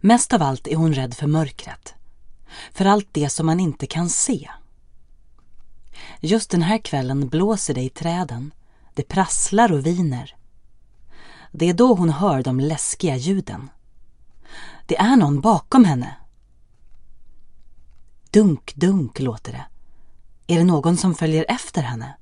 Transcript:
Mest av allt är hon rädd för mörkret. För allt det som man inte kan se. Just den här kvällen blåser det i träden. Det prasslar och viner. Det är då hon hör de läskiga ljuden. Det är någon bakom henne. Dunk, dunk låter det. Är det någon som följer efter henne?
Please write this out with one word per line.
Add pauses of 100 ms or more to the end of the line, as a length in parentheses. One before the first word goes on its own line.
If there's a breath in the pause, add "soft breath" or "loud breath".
Mest
av
allt
är
hon
rädd
för
mörkret. (760 loud breath)
För
allt
det
som
man
inte
kan
se. (1700 loud breath)
Just
den
här
kvällen
blåser
det
i
träden. (400)
Det
prasslar
och
viner. (1160 soft breath)
Det
är
då
hon
hör
de
läskiga
ljuden. (1160 loud breath)
Det
är
någon
bakom
henne. (2250)
Dunk,
dunk
låter
det. (840)
Är
det
någon
som
följer
efter
henne?